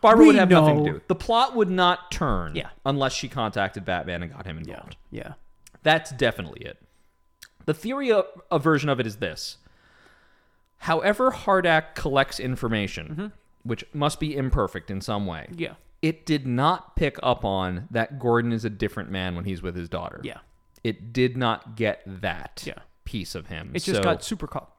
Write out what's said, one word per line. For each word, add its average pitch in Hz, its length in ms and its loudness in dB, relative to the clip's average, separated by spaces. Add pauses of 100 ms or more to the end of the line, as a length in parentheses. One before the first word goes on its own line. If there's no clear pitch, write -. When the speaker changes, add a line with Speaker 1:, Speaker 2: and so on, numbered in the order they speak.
Speaker 1:
Barbara 226 240 12
would 302 80 12
Speaker 2:
we 254 60 8
Speaker 1:
have 185 100 6
nothing 156 280 8
to 151 60 2
Speaker 2:
know. - 140 0
Speaker 1:
do. - 100 -12
The 185 80 0
plot 247 400 0
would 208 140 2
not 180 420 0
turn 90 440 -2
Speaker 2:
Yeah. - 140 -6 (160)
Speaker 1:
unless 135 280 0
she - 160 -6
contacted 104 560 -4
Batman 87 380 -4
and 82 100 -10
got 80 120 -16
him 82 200 -10
Speaker 2:
Yeah, - 80 -14
Speaker 1:
involved. - 220 -18 (160)
Speaker 2:
yeah. - 220 -12 (500)
Speaker 1:
That's 156 280 2
definitely 113 540 -2
it. - 120 -16 (880)
The 156 80 -2
theory 254 380 -2
of, 202 140 4 (260)
a 175 80 2
version 147 300 2
of 131 100 0
it 120 80 0
is 104 100 -10
this. - 400 -8 (1200)
However 208 540 2
Hardak 175 640 2
collects 135 440 0
information, 110 720 -2
Speaker 2:
Mm-hmm. 170 180 -8 (360)
Speaker 1:
which 113 300 -6
must 147 260 -2
be 151 160 -4
imperfect 123 560 -2
in 95 100 -6
some 104 240 -4
way, 82 300 -10
Speaker 2:
Yeah. - 180 -10 (280)
Speaker 1:
it 160 240 -2
did 147 200 0
not 139 500 0
pick 147 280 0
up 120 220 0
on 92 460 -2
that 117 280 -4
Gordon 120 320 2
is 113 140 -4
a 113 40 -2
different 104 400 -6
man 92 260 -4
when 85 100 -6
he's 92 160 -6
with 87 140 -8
his 87 120 -8
daughter. - 360 -10
Speaker 2:
Yeah. - 160 -12 (440)
Speaker 1:
It 113 300 -6
did 123 240 2
not 113 400 -4
get 110 280 -2
that - 600 -8
Speaker 2:
Yeah. - 80 -12 (320)
Speaker 1:
piece 95 300 -8
of 85 120 -12
him. 80 260 -12
Speaker 2:
It - 100 -6
just - 140 -2
Speaker 1:
So 98 60 0
Speaker 2:
got 92 200 0
super - 240 -8
cop. - 320 -12